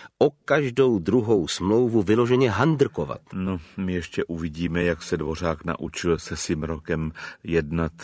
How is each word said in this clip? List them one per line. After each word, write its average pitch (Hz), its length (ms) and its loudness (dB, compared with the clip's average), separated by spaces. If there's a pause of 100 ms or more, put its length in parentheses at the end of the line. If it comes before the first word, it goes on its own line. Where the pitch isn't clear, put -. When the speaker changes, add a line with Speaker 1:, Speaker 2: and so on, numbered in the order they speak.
(180)
Speaker 1:
o 147 120 4
každou 131 680 2
druhou 98 500 2
smlouvu 110 540 2
vyloženě 120 480 4
handrkovat. 120 720 0 (120)
Speaker 2:
No, 95 260 -4 (180)
my 92 160 -4
ještě 90 320 -4
uvidíme, 82 580 -4
jak 87 200 0
se - 140 -4
Dvořák 78 480 -4
naučil 82 540 -2
se - 180 -10
Simrokem 78 760 -4 (320)
jednat 80 480 0 (100)